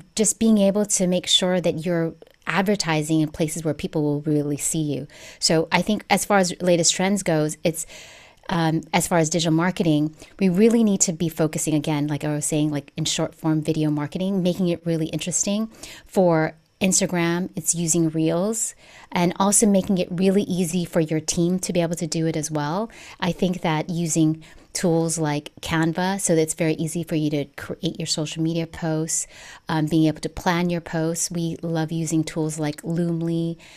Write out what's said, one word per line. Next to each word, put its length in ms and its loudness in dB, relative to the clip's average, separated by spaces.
just 240 0
being 200 4
able 260 4
to 220 0
make 200 0
sure 320 2
that 260 -2
you're 280 0
advertising 720 0
in 100 2
places 360 -4
where 80 0
people 280 -4
will 200 0
really 360 0
see 240 -2
you. 240 -2
So 340 2
I 80 4
think 280 -2
as 140 2
far 140 2
as 240 2
latest 340 4
trends 260 0
goes, 440 0
it's, 200 -2
um, 360 0
as 140 0
far 100 2
as 120 2
digital 240 2
marketing, 640 2
we 80 4
really 380 6
need 160 2
to 100 2
be 160 -2
focusing, 460 0
again, 340 0
like 160 -4
I 100 -2
was 120 -2
saying, 260 0
like, 240 -6
in 80 -4
short 320 -2
form 260 0
video 280 0
marketing, 520 -2
making 280 2
it 160 -4
really 220 0
interesting. 600 -4
For 500 2
Instagram, 760 0
it's 180 -2
using 340 2
Reels 640 0
and 260 2
also 300 4
making 300 2
it 120 0
really 340 2
easy 420 -2
for 160 0
your 180 0
team 400 0
to 140 -4
be 80 2
able 140 -2
to 120 -4
do 180 -2
it 120 0
as 120 -4
well. 400 -4
I 140 0
think 300 -2
that 260 0
using 560 0
tools 460 0
like 340 -2
Canva, 600 0
so 140 2
that 60 6
it's 120 0
very 220 0
easy 280 -4
for 120 -4
you 160 0
to 140 -2
create 420 -8
your 60 -6
social 360 -4
media 240 0
posts, 600 -4
um, 200 0
being 200 4
able 140 -2
to 80 -6
plan 400 0
your 100 -2
posts. 500 -4
We 320 -4
love 300 -2
using 320 0
tools 360 -4
like 240 -4
Loomly. 720 -2